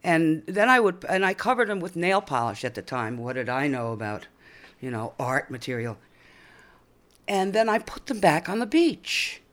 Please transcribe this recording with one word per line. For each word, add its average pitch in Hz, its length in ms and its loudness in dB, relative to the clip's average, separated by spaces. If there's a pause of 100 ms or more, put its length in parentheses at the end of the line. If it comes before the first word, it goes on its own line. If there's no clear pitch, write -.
and 160 420 2
then 208 240 2
I 254 100 8
would, 190 300 2
and 190 160 2
I 185 80 2
covered 226 360 0
them 196 100 -2
with 170 160 -8
nail 185 260 2
polish 117 440 -2
at 123 100 -4
the 101 60 -10
time. 120 360 -6
What 120 160 -8
did 123 160 -4
I 135 180 0
know 120 260 -2
about, 104 340 -8 (540)
you 127 100 -8
know, 113 280 -6
art 127 300 -2
material? 117 480 -6 (1300)
And 196 260 0
then 226 160 4
I 220 100 2
put - 280 -12
them 233 120 -4
back 170 300 4
on 202 100 -2
the 247 60 -2
beach - 760 0 (120)